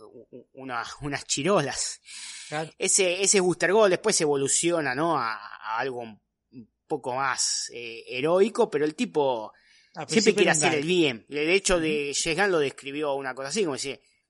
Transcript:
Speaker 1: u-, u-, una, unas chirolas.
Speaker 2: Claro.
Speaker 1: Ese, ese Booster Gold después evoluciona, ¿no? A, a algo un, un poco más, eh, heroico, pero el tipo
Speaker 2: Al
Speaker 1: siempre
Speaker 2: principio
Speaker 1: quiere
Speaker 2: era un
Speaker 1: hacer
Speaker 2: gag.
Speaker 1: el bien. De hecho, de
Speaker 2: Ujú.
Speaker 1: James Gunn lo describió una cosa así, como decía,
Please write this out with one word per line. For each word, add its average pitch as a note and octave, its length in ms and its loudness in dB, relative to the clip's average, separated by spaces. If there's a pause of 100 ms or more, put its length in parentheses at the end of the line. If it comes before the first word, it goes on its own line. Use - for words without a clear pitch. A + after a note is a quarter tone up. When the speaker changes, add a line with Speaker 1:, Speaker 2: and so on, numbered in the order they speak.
(120)
Speaker 1:
u-, A#2 200 -20
u-, B2 220 -20
una, C3 300 -8 (180)
unas C#3 240 -6
chirolas. C#3+ 760 -2 (480)
Speaker 2:
Claro. D#3 280 -6
Speaker 1:
Ese, F#3 440 2
ese G3 180 4
Booster F3 320 2
Gold G#3 200 6
después F#3+ 280 2
evoluciona, D3 760 0
¿no? D#3+ 220 0
A, A2+ 180 -2
a G#2 440 -8
algo B2+ 200 -4
un, A2 200 -14 (320)
un A#2 180 -20 (180)
poco C3 280 -4
más, C3 580 -2
eh, A#2 340 -12
heroico, F#3 640 2
pero D3+ 140 0
el D3+ 120 0
tipo C#3 580 0 (420)
Speaker 2:
Al D#3 140 -10
Speaker 1:
siempre G#3 240 4
Speaker 2:
principio - 20 -
Speaker 1:
quiere F#3 160 4
Speaker 2:
era - 0 -
un D#3 60 2
Speaker 1:
hacer D3 140 2
Speaker 2:
gag. D3+ 100 0
Speaker 1:
el D#3 60 -4
bien. D3+ 420 2
De D3+ 240 0
hecho, F#3+ 260 2
de D3+ 320 -2
Speaker 2:
Ujú. - 120 -4
Speaker 1:
James D#3+ 160 -2
Gunn G3 120 2
lo E3+ 80 4
describió C#3 540 -4
una C3+ 220 -6
cosa C3+ 140 -8
así, G3 120 -2
como D#3 140 0
decía, B2 220 -8 (320)